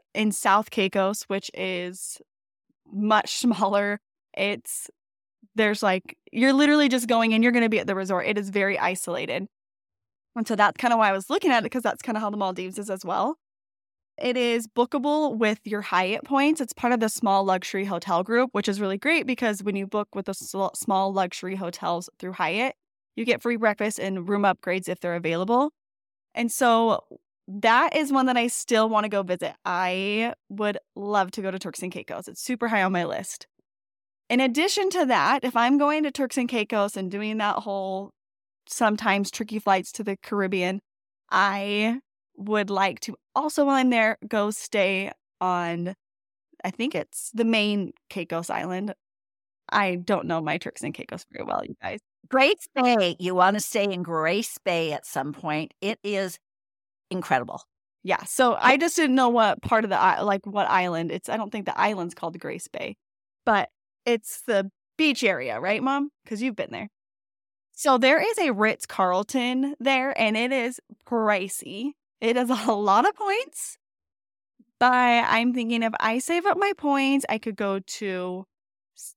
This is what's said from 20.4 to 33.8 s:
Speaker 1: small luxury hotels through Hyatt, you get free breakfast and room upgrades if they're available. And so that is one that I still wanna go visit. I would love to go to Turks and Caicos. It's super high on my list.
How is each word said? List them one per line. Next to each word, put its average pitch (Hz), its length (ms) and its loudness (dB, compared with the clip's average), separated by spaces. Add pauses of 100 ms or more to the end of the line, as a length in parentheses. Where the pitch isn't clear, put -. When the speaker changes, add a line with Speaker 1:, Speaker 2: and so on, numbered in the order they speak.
Speaker 1:
small 196 380 0
luxury 185 420 -2
hotels 175 540 -4 (100)
through 185 140 -8
Hyatt, 190 420 -2 (400)
you 226 100 -4
get 226 160 0
free 240 160 -2
breakfast 214 420 0
and 190 300 -4
room 202 140 0
upgrades 185 440 0
if 180 120 -4
they're 175 160 -4
available. 185 560 0 (640)
And 233 160 -2
so 226 540 2 (420)
that 226 480 2
is 294 180 0
one 262 140 4
that 247 100 2
I 233 100 2
still 220 420 2
wanna 214 200 2
go 202 140 -2
visit. 180 320 -4 (100)
I 190 680 -2 (160)
would 202 280 -2 (180)
love 202 360 0
to 220 100 -10
go 190 100 -4
to 185 80 -6
Turks 185 240 -10
and 180 80 -6
Caicos. - 360 -12
It's - 140 -14
super 240 280 -4
high 208 140 2
on 190 100 2
my 175 120 0
list. - 420 -8 (840)